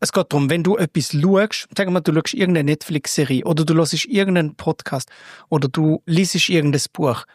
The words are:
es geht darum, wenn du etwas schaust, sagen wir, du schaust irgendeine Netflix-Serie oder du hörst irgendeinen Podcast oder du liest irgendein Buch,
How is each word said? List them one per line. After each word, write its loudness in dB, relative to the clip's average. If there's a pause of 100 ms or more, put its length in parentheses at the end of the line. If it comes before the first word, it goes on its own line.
es -2
geht 0
darum, 2
wenn 0
du 2
etwas -2
schaust, 2
sagen 0
wir, 0
du 0
schaust -2
irgendeine 2
Netflix-Serie -2
oder 0
du 0
hörst 2 (100)
irgendeinen 0
Podcast -6 (400)
oder 0
du 0
liest 0 (160)
irgendein 2 (100)
Buch, -2 (100)